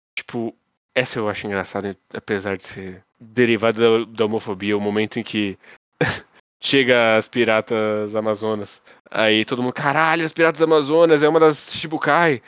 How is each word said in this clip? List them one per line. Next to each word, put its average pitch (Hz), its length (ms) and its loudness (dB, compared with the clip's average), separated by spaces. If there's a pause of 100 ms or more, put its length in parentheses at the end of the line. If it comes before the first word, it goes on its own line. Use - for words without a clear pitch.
(160)
Tipo, - 380 -8 (400)
essa 127 260 -2
eu 107 100 -2
acho 104 180 -6
engraçada, 98 500 -6 (160)
apesar 98 440 -4
de - 60 -14
ser 95 400 -14 (160)
derivada 113 600 0 (200)
da, 113 60 -4
da 113 200 -2
homofobia, 104 520 -2
o 101 40 -4
momento 104 380 -2
em 110 40 -4
que 104 340 -4 (420)
<laughs> - 600 -8
chega 120 560 4
as 110 100 -2
piratas 110 880 0
amazonas. 107 680 -4 (280)
Aí 110 360 2
todo 123 160 -4
mundo, 123 120 -2
"Caralho, 160 520 0
as 156 80 -6
piratas 165 280 2
amazonas, 156 600 4
é 151 60 4
uma 160 100 4
das 156 320 2
Shichibukai." 156 760 0